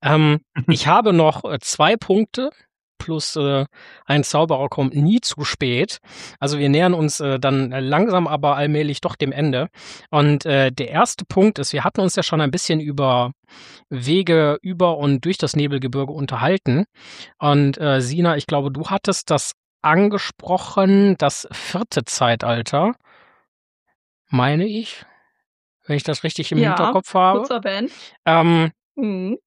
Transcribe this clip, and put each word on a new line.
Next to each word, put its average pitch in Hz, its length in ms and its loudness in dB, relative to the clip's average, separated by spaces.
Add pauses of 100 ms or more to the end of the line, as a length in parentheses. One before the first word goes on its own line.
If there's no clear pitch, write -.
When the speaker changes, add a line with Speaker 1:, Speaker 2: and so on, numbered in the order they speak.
Speaker 1:
Ähm, 151 380 4 (140)
Speaker 2:
<laughs> 139 140 -4
Speaker 1:
ich 143 180 2
habe 208 260 4
noch, 160 320 2
äh, 147 160 -6
zwei 170 360 0
Punkte 226 540 -2 (460)
plus, - 400 -8
äh, 139 280 0 (420)
ein 143 180 2
Zauberer 147 440 0
kommt 135 260 -2
nie 165 260 4
zu - 240 -6
spät. 131 540 -2 (400)
Also 143 200 -4
wir 143 100 2
nähern 170 260 4
uns, 156 260 -2
äh, 139 180 -2
dann 135 320 0
langsam 160 560 0
aber 147 300 0
allmählich 147 440 -2
doch - 160 -6
dem 139 160 -4
Ende. 139 360 -2 (420)
Und, 147 360 2
äh, 135 240 2
der 131 180 -8
erste 190 360 0
Punkt 208 340 2
ist, - 140 -6
wir 143 120 -4
hatten 196 160 -2
uns 185 160 0
ja 185 60 -2
schon 156 200 0
ein 143 80 0
bisschen 160 300 -2
über 135 520 0 (560)
Wege 151 760 0
über 175 360 -2
und 143 260 0
durch 180 140 -2
das 151 180 -2
Nebelgebirge 139 560 -4
unterhalten. 143 720 -2 (540)
Und, 143 400 2
äh, 143 220 0
Sina, 160 360 0
ich 147 100 -6
glaube, 139 240 -2
du 135 180 -8
hattest - 420 -4
das - 220 0 (300)
angesprochen, 196 1400 2
das - 340 -2
vierte - 520 -6
Zeitalter, 120 920 0 (1300)
meine 143 380 2
ich, 220 380 -8 (840)
wenn 147 100 -2
ich 139 60 -2
das - 200 -6
richtig - 300 -6
im 156 60 0
Speaker 3:
Ja, 226 180 4
Speaker 1:
Hinterkopf 190 380 -2
habe. 190 240 4
Speaker 3:
kurz 254 120 -6
erwähnt. 214 420 -4 (340)
Speaker 1:
Ähm, 165 460 4 (240)
Speaker 3:
Mhm. 208 500 -4